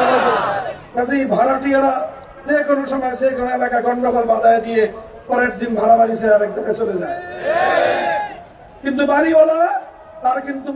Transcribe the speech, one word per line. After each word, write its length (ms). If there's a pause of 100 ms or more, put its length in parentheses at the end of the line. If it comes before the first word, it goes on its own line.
(920)
কাজেই 320 (100)
ভাড়াটিয়ারা 600 (520)
যে 120 (100)
কোনো 180
সময় 340
যে 160
কোনো 200
এলাকায় 300
গন্ডগোল 460
বাধায় 340
দিয়ে 160 (440)
পরের 320
দিন 160
ভাড়া 260
বাড়ি 160
ছেড়ে 200
আরেক 180
জায়গায় 260
চলে 220
যায়, 160 (1600)
কিন্তু 220 (100)
বাড়িওয়ালা 480 (600)
তার 260
কিন্তু 300